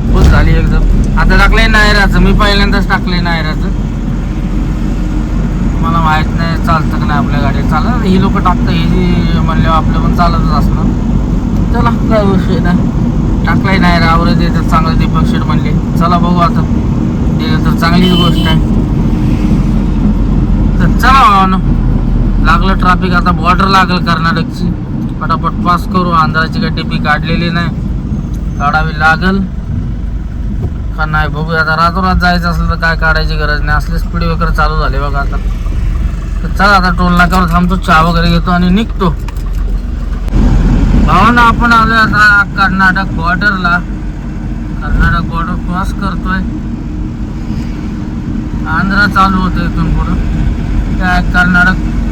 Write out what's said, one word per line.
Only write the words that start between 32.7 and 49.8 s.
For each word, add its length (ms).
काय 160
काढायची 380
गरज 260
नाही, 160
असले 220
स्पीड 240
ब्रेकर 320
चालू 240
झाले 200
बघा 200
आता. 180
तर 40
चला, 280
आता 220
टोल 200
नाक्यावर 340
थांबतो, 260
चहा 240
वगैरे 280
घेतो 220
आणि 180
निघतो. 460
भावांनो, 360
आपण 320
आलोय 240
आता 460
कर्नाटक 580
बॉर्डरला. 600
कर्नाटक 500
बॉर्डर 220
क्रॉस 260
करतोय, 380
आंध्र 360
चालू 260
होतं 240
इथून 300